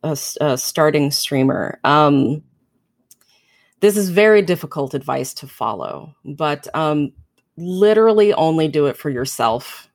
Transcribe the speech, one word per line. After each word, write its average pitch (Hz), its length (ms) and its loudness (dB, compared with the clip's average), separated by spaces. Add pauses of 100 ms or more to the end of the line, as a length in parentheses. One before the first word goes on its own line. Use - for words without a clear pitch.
a 175 60 -4
s-, - 300 -8
a 143 180 0
starting 151 540 0
streamer. - 720 -2
Um, 143 600 2 (1400)
this 202 180 4
is 196 120 -2
very 208 320 6
difficult 156 520 -4
advice 131 420 -6
to - 120 -18
follow, 110 680 -8 (120)
but, 147 500 -6
um, 151 380 -2 (440)
literally 208 760 4
only 160 340 2
do 147 180 0
it 135 120 -2
for - 120 -6
yourself. 123 840 -4